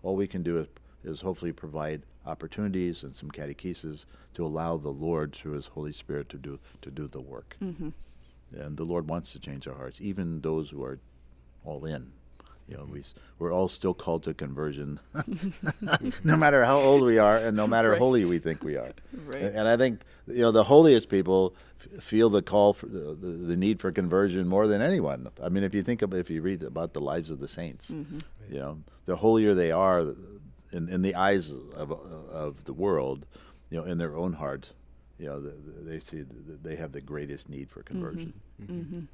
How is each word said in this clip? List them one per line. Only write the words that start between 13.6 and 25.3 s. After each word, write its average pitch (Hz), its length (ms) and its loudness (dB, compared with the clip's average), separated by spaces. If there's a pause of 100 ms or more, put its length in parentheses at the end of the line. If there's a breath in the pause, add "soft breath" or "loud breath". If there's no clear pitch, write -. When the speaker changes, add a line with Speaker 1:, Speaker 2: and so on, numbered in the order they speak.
Speaker 1:
still - 260 -2
called 82 300 -4
to 80 80 -6
conversion, 73 680 -8 (120)
<laughs> 151 140 -6 (560)
Speaker 2:
<laughs> 202 420 -4
Speaker 1:
no 160 120 6
matter 143 280 6
how 135 140 6
old 139 240 8
we 117 160 6
are 107 180 8
and 113 200 0
no 107 100 2
matter 113 240 4
Speaker 2:
Right. 104 80 6
Speaker 1:
holy 123 260 6
we 87 140 2
think 80 240 -4
we 76 140 -6
are. 62 160 -8 (200)
Speaker 2:
Right. 147 300 -10
Speaker 1:
And, 101 160 -4
and 107 100 2
I 117 80 6
think, 120 240 2 (260 soft breath)
you 123 140 -2
know, 117 100 6
the 113 140 8
holiest 143 440 10
people 95 460 4 (420 soft breath)
f-, - 60 -18
feel 110 280 4
the 101 120 4
call 104 300 6
for - 140 -6
the, 80 280 -10
the, 92 140 -10
the 85 280 -4
need 98 240 0
for 95 120 -2
conversion 92 560 2
more 101 180 4
than 104 140 2
anyone. 80 480 -2 (140)